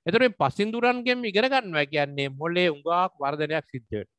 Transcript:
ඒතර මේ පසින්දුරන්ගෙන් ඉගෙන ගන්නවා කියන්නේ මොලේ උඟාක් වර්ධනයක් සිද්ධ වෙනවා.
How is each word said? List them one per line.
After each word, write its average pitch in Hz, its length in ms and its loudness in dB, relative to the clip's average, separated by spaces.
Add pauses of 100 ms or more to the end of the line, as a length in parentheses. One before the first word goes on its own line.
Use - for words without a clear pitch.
ඒතර 190 180 2
මේ 247 160 4
පසින්දුරන්ගෙන් 240 880 0
ඉගෙන 214 240 0
ගන්නවා 202 400 0
කියන්නේ 143 440 -2
මොලේ 170 380 0
උඟාක් 165 460 0
වර්ධනයක් 151 520 -4
සිද්ධ 120 240 -12
වෙනවා. 104 280 -6